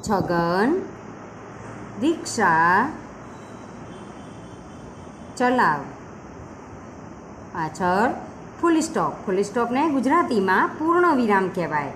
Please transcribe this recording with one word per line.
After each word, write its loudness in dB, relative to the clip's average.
"છગન 2
રિક્ષા 4
ચલાવ." 4
પાછળ 2
full 6
stop. 0
Full 2
સ્ટોપને 2
ગુજરાતીમાં 4
પૂર્ણ 4
વિરામ 4
કહેવાય. -2